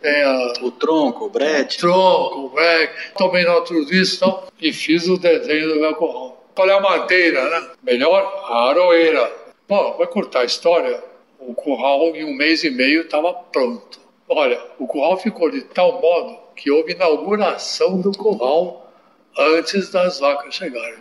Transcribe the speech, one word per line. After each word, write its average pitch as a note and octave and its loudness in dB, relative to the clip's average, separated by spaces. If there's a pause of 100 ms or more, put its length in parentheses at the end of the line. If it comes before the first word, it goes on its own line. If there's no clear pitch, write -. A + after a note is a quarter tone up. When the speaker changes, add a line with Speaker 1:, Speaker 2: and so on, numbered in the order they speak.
Speaker 1:
tem D3 0
a C3 0 (100)
Speaker 2:
O B2 -4
tronco, D3 0
o G2+ -8
brete. C#3 -2
Speaker 1:
o - -10
tronco, F3+ 2
o - -14
brete. D#3+ 0
Tomei F3+ 0
nota E3+ 0
de E3 2
tudo D3 -2
isso, F#3 2
então, F#3 0 (160)
e D#3 -2
fiz E3 0
o F3+ 2
desenho D#3 2
do D3+ 0
meu D#3 0
curral. C3 -6 (120)
Qual F#3+ 4
é G3 6
a G3 6
madeira, E3+ 2
né? E3 -6 (120)
Melhor, C#3+ 2 (260)
a - 2
aroeira. E3 4 (380)
Bom, E3+ 0
vai F3 0
cortar E3+ -4
a B2 2
história, B2+ 0 (360)
o B2 -14
curral C#3+ 0
em D#3 -8
um D3 -6
mês D#3 0
e D#3 -2
meio C#3 0
tava D#3+ -2
pronto. - -6 (280)
Olha, C3+ 0 (180)
o C3 -8
curral D#3 0
ficou F3+ -2
de C3+ -6
tal - 0
modo E3+ 0 (180)
que - -4
houve D#3 2
inauguração F3 -2
do F#3+ 0
curral F3 -2 (480)
antes E3 0
das F3+ 0
vacas C#3 -2
chegarem. A#2 -10